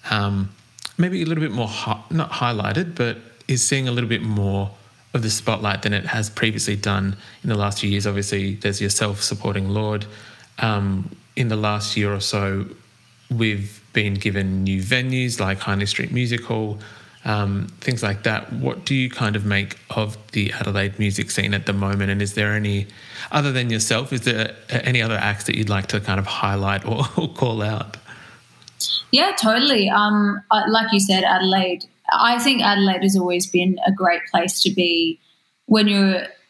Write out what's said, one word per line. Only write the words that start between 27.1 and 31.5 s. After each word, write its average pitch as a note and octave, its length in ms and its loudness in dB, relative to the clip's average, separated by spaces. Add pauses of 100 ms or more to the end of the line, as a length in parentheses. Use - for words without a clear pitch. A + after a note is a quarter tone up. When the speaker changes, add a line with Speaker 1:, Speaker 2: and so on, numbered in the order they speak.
Speaker 1:
<laughs> - 60 -2
or E3 120 0
call A2+ 320 -2
out? G#2+ 360 -4 (1120)
Speaker 2:
Yeah, E4 240 4
totally. A#3 540 2
Um, G#3 520 2 (100)
uh, A3 180 4
like A3 240 2
you G3+ 60 6
said, F#3+ 240 2
Adelaide, F#3 600 2 (260)